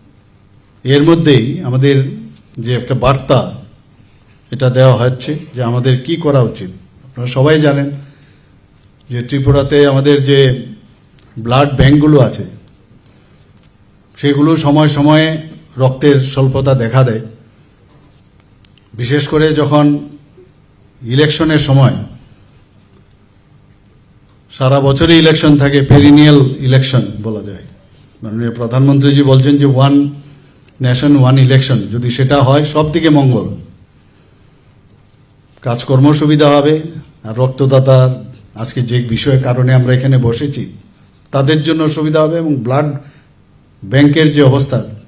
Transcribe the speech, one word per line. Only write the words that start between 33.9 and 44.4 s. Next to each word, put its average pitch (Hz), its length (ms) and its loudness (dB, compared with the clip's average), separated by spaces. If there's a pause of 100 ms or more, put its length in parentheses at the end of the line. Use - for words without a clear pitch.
কাজকর্ম 131 500 0
সুবিধা 151 380 2
হবে। 147 320 2 (420)
আর 110 120 -12
রক্তদাতা, 131 880 2 (320)
আজকে 120 260 -8
যে 120 200 -4
বিষয়ের 127 420 -2
কারণে 127 300 0
আমরা 127 220 2
এখানে 131 220 0
বসেছি, 120 560 -4 (580)
তাদের 143 320 0
জন্য 160 260 -2
সুবিধা 156 320 -2
হবে 160 160 -2
এবং 160 180 -4
ব্লাড 135 420 -4 (880)
ব্যাংকের 143 480 2
যে 143 80 2